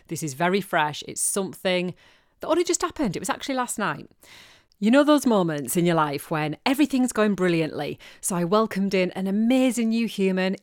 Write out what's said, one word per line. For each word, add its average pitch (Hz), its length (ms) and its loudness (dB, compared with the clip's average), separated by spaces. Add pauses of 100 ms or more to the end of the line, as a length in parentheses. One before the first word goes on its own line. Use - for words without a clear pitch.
This 165 160 -8
is 143 100 -6
very 180 280 0
fresh. 151 480 -2
It's 147 100 -10
something 180 720 -2 (460)
that - 80 -10
only 330 160 2
just 349 200 -2
happened. 262 340 -2
It - 40 -6
was 277 80 -8
actually 262 260 -6
last 247 220 -4
night. 180 320 -6 (760)
You 214 60 4
know 277 140 8
those 285 240 4
moments 170 500 0
in 170 80 2
your 175 80 4
life 151 380 -2
when 151 340 -2
everything's 262 460 2
going 214 240 2
brilliantly? 160 640 -2 (200)
So - 160 -4
I 175 100 0
welcomed 196 500 0
in 185 160 2
an 190 160 -6
amazing 233 640 2
new 226 180 0
human 190 560 0